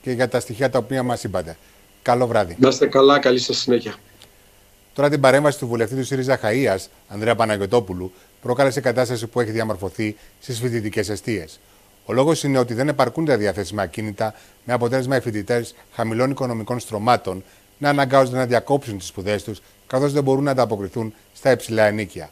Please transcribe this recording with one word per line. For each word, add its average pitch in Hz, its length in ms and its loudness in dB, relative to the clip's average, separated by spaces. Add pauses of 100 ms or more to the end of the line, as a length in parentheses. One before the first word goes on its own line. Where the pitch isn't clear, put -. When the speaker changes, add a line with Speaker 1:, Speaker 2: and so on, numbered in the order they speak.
Speaker 1:
και 127 100 -6
για 123 160 0
τα 120 120 0
στοιχεία 123 300 -2
τα 131 80 0
οποία 127 260 -2
μας 120 200 -4
είπατε. 90 340 -6 (440)
Καλό 123 260 2
βράδυ. 104 320 0
Speaker 2:
Να 131 80 8
είστε 135 200 2
καλά, 139 320 6
καλή 127 200 2
σας 123 180 -4
συνέχεια. 117 380 -2 (1000)
Speaker 1:
Τώρα 143 160 2
την 147 120 0
παρέμβαση 135 380 4
του 127 80 -6
βουλευτή 113 280 -2
του 131 80 -2
σύριζα 127 380 0
Αχαΐας, 107 440 0 (220)
Ανδρέα 107 280 0
Παναγιωτόπουλου, 98 760 0 (300)
προκάλεσε 127 400 0
κατάσταση 120 460 -2
που 123 120 -4
έχει 110 120 -2
διαμορφωθεί 107 640 -4 (260)
στις 117 180 -10
φοιτητικές 110 500 -4
εστίες. 98 500 -8 (460)
Ο 110 80 -6
λόγος 147 300 2
είναι 139 140 2
ότι 120 160 0
δεν 131 140 0
επαρκούν 139 380 0
τα 135 120 2
διαθέσιμα 101 440 -2
ακίνητα, 107 520 -6 (300)
με 120 100 -4
αποτέλεσμα 123 420 0
οι 123 40 2
φοιτητές 113 560 -4 (180)
χαμηλών 113 360 -2
οικονομικών 123 500 -6
στρωμάτων 104 640 -2 (340)
να 143 120 0
αναγκάζονται 135 480 4
να 127 80 0
διακόψουν 120 520 0
τις 92 100 -12
σπουδές 98 360 -4
τους, 104 180 -12 (260)
καθώς 139 260 0
δεν 143 100 2
μπορούν 135 200 2
να 143 80 0
ανταποκριθούν 110 640 -2 (200)
στα - 180 2
υψηλά 113 320 2
ενοίκια. 104 480 -2